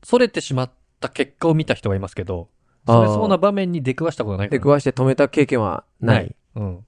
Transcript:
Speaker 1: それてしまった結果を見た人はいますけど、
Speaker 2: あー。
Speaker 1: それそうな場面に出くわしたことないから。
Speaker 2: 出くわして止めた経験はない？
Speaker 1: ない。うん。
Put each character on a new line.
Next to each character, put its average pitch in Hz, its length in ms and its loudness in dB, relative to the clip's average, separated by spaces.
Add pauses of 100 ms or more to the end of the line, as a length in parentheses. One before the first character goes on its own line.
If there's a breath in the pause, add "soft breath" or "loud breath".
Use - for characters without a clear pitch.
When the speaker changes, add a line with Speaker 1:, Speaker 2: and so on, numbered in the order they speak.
Speaker 1:
そ - 140 2
れ 240 120 4
て - 120 -6
し - 140 -6
ま 127 80 -2
っ 127 80 -8 (280)
た 135 80 -8
結 - 320 -4
果 165 80 0
を 160 60 4
見 156 120 0
た 120 100 0
人 - 140 -6
は 98 60 0
い 98 40 -2
ま 95 80 -8
す - 80 -14
け 98 80 -8
ど、 87 260 -8 (380)
Speaker 2:
あ 117 40 4
ー。 117 40 6
Speaker 1:
そ 117 80 8
れ 107 40 4
そ 107 180 0
う - 20 -2
な 190 100 2
場 190 140 2
面 196 200 -2
に 165 120 -4
出 127 100 -2
く 156 100 -6
わ 165 80 -2
し - 40 -12
た 117 100 -6
こ 107 60 -4
と 95 60 -4
な 101 80 -2
い 104 40 -8
か 147 60 -2
ら。 - 20 0
Speaker 2:
出 - 60 -4
く 139 60 2
わ 143 100 4
し 135 40 -10
て 131 80 0
止 127 140 0
め 131 100 2
た 143 140 2
経 147 160 2
験 127 160 -2
は 95 220 -4 (180)
な 113 200 2
い？ 90 140 -12 (200)
Speaker 1:
な 113 60 -8
い。 - 20 -6
う - 0 -
ん。 90 240 -8